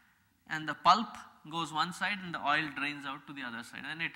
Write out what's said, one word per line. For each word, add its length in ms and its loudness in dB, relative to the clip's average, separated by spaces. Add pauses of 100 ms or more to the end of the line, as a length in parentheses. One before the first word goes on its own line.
(480)
and 200 -6
the 60 -2
pulp 340 8 (440)
goes 200 -2
one 220 2
side 300 -2
and 100 -8
the 60 -4
oil 360 2
drains 300 -4
out 220 -8
to 60 -12
the 80 -10
other 220 -6
side. 260 -12
And 120 -6
it 140 -2